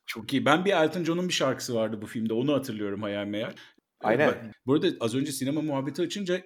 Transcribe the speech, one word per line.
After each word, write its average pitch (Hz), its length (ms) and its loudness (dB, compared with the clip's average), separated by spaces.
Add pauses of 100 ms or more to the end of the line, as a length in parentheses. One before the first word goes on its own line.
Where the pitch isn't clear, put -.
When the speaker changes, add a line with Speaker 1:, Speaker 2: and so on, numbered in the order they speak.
Speaker 1:
Çok 110 280 -8
iyi. 120 120 2
Ben 160 200 4
bir 196 60 2
Elton 165 320 2
John'un 175 240 0
bir 170 60 -2
şarkısı 127 420 0
vardı 110 260 0
bu 107 40 -8
filmde. 110 280 -4
Onu 135 200 2
hatırlıyorum 104 480 -2
hayal 101 240 -4
meyal. 104 260 -4 (520)
Speaker 2:
Aynen. 127 260 4
Speaker 1:
Ben, 113 220 -4 (140)
bu 127 80 4
arada 165 140 4 (120)
az 113 160 0
önce 139 160 0
sinema 139 300 -2
muhabbeti 143 400 -2
açınca 180 440 -2